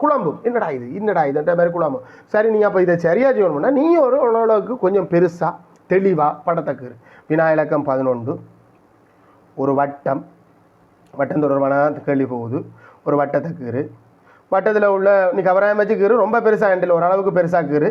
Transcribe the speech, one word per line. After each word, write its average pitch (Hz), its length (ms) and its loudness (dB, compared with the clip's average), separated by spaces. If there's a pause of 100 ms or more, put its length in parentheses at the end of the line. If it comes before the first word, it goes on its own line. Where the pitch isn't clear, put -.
குழம்பும், 254 420 0
"என்னடா 226 260 -2
இது, 127 240 -8
என்னடா 196 300 -2
இதுன்ற 151 340 0
மாதிரி 170 200 2
குழம்பும்." 143 260 -4 (220)
சரி, 214 240 0
நீ 214 120 2
அப்ப 190 200 2
இதை 175 160 2
சரியா 175 320 2
செய்யணும்னா 196 420 0
நீ 320 240 2
ஒரு 277 240 2
ஓரளவுக்கு 226 580 0
கொஞ்சம் 185 360 0
பெருசா 170 380 0 (380)
தெளிவா 185 540 2
படத்தை 165 320 -2
கீறு. 123 200 -16 (320)
வினா 160 240 2
இலக்கம் 156 320 0
பதினொன்று, 131 520 -2 (1200)
ஒரு 135 180 -2
வட்டம், 139 520 -4 (880)
வட்டம் 139 260 -4
தொடர்பான 139 520 0 (140)
கேள்வி 135 200 0
போகுது. 120 340 -8 (440)
ஒரு 147 120 -2
வட்டத்தை 143 420 -2
கீறு, 123 260 -6 (680)
வட்டத்துல 208 340 0
உள்ள 196 480 2
நீ 196 80 -2
கவராயம் 196 360 2
வச்சு 208 200 0
கீறு, 202 180 2
ரொம்ப 220 240 2
பெருசா 208 300 2
ஹேண்டில் 180 260 2
ஓரளவுக்கு 190 360 0
பெருசா 170 380 0
கீறு. 151 220 2